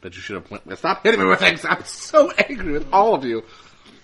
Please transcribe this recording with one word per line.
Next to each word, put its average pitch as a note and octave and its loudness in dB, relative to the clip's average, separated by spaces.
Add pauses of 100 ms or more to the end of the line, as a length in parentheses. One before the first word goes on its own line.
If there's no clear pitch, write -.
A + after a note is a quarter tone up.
that F2+ -16
you F#2 -18
should G2+ -10
have F2+ -14
went G2+ -16
with. F#2 -12
Stop F#3 -2
hitting A3 4
me F#3+ 2
with F#3 4
things. F3 2
I'm - -2
so - 2
angry F#3+ -4
with D3 -4
all G3+ 4
of C#3 -4
you. A2+ -4 (600)